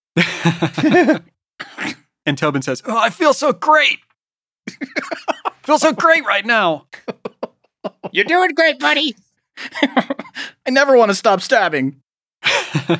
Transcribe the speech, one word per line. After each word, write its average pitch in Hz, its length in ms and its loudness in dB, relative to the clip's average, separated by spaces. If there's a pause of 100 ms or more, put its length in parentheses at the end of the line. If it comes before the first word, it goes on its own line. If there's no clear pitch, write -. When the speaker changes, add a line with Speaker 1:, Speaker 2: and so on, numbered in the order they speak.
(160)
Speaker 1:
<laughs> 220 1080 0 (1040)
And 143 100 0
Tobin 139 260 -2
says, 131 220 -6
"Oh, 226 140 -6
I 226 120 2
feel 294 220 2
so 285 200 0
great. 302 460 2 (680)
<laughs> - 960 -10
Feel 294 160 2
so 311 140 2
great 320 340 2
right 202 180 -2
now." 196 420 0 (1300)
Speaker 2:
You're - 140 0
doing 349 280 2
great, 311 240 0
buddy. 294 380 -2 (400)
Speaker 3:
<laughs> - 0 - (260)
I - 840 -4
never 269 300 4
wanna 208 160 4
stop 190 260 2
stabbing. 156 600 0 (400)
Speaker 1:
<laughs> - 400 -2 (180)